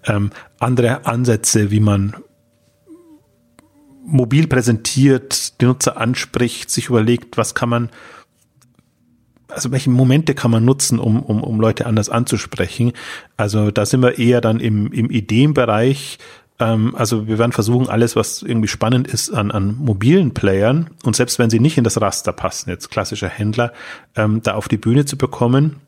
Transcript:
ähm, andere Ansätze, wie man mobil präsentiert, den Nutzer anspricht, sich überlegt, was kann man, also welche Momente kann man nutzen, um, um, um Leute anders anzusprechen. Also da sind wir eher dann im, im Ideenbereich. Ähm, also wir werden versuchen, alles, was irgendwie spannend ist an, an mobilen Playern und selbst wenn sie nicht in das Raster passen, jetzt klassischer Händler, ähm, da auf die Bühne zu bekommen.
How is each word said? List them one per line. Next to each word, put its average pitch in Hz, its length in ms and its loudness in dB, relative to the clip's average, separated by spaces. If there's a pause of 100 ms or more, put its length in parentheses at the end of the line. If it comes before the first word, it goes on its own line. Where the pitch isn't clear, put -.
ähm, 104 260 -2 (300)
andere 123 460 0
Ansätze, 113 640 0
wie 104 80 2
man 104 340 2 (1900)
mobil 143 420 2
präsentiert, 131 1120 0
den 123 80 6
Nutzer - 280 0
anspricht, - 760 -2
sich - 180 -4
überlegt, 120 480 0
was - 180 -2
kann 120 140 -2
man, 120 220 -2 (1600)
also - 240 -6
welche 131 180 0
Momente 131 440 4
kann 120 160 0
man 117 140 2
nutzen, 127 340 2
um, 113 240 0
um, 110 200 -2
um 110 180 -4
Leute 110 260 0
anders 107 220 0
anzusprechen. 117 840 -2 (440)
Also 107 340 0
da 104 140 0
sind 127 180 2
wir 123 160 2
eher 120 220 4
dann 113 180 0
im, 107 340 0
im 113 180 -2
Ideenbereich. 123 1080 0 (400)
Ähm, 113 380 0
also 110 300 -2
wir 107 120 -2
werden 117 140 2
versuchen, 123 360 0
alles, 113 280 0
was - 260 -4
irgendwie 110 260 -2
spannend 123 380 0
ist - 260 -6
an, 104 180 -2
an 104 260 -2
mobilen 131 580 2
Playern 107 560 0 (140)
und 113 100 0
selbst - 240 -2
wenn 117 120 2
sie 110 100 2
nicht 151 180 2
in 123 60 2
das 110 160 0
Raster 104 320 -2
passen, - 380 -8
jetzt - 200 -12
klassischer 101 380 -6
Händler, 107 440 -2 (440)
ähm, 107 260 0
da 101 120 -2
auf 107 120 -6
die 107 120 -2
Bühne 135 260 2
zu 143 140 -6
bekommen. 135 580 0 (100)